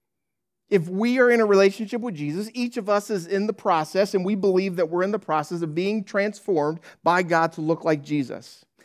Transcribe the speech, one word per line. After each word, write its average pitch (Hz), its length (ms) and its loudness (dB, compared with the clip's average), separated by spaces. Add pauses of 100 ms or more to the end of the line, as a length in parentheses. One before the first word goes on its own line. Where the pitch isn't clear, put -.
(680)
If 175 180 2
we 220 300 0
are 247 140 6
in 240 80 6
a 220 60 4
relationship 202 560 2
with 233 120 -6
Jesus, 156 400 -6
each 240 240 -6
of 196 100 -6
us 208 220 0
is 185 160 -2
in 196 220 -2
the 220 60 -2
process, 185 600 0
and 185 100 0
we 202 120 -2
believe 190 400 0
that 170 140 0
we're 175 140 0
in 202 80 -2
the 214 60 -2
process 165 460 -4
of 156 100 -4
being 196 300 -2
transformed 196 800 -2 (220)
by 180 200 2
God 165 300 0
to 165 80 -10
look 160 220 -2
like 156 200 0
Jesus. 131 600 -6 (220)